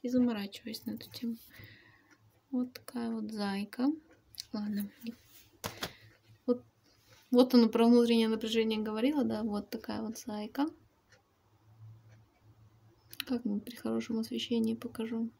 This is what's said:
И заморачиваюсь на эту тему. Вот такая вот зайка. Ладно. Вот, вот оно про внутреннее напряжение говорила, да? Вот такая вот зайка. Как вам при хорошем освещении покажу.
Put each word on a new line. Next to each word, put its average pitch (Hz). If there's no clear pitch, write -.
И 247
заморачиваюсь 226
на 220
эту -
тему. 233
Вот 247
такая 233
вот 220
зайка. 208
Ладно. 208
Вот, 247
вот 254
оно 233
про 226
внутреннее 233
напряжение 220
говорила, 226
да? 220
Вот 208
такая 220
вот 220
зайка. 220
Как 240
вам 208
при 240
хорошем 226
освещении 226
покажу. 226